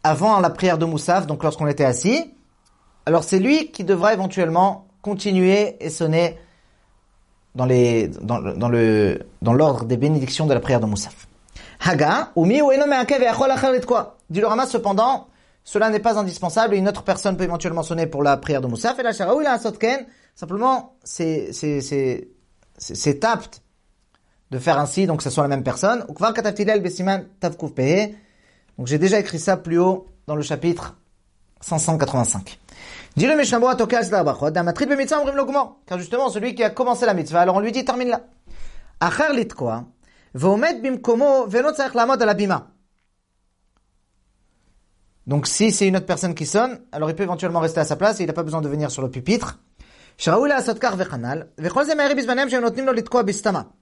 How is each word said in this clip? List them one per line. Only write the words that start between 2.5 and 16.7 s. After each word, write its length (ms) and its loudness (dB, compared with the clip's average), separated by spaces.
alors 180 2
c'est 160 2
lui 320 2
qui 100 -10
devra 300 2
éventuellement 720 0
continuer 840 2
et 60 -6
sonner 480 0
dans 80 0
les, 420 4
dans, 340 -6
dans 280 -4
le, 580 4
dans 100 2
l'ordre 320 4
des 120 0
bénédictions 500 0
de 80 4
la 60 2
prière 180 0
de 80 0
Moussaf. 400 -6
Haga, 520 2
umi 260 4
ou 80 4
eno 160 4
me'akev 340 2
et 60 4
achol 240 2
acher 220 2
letkua. 440 0
Dit 100 -2
le 60 2
Rama, 200 0
cependant, 600 0
cela 260 0
n'est 80 0
pas 220 2
indispensable 540 0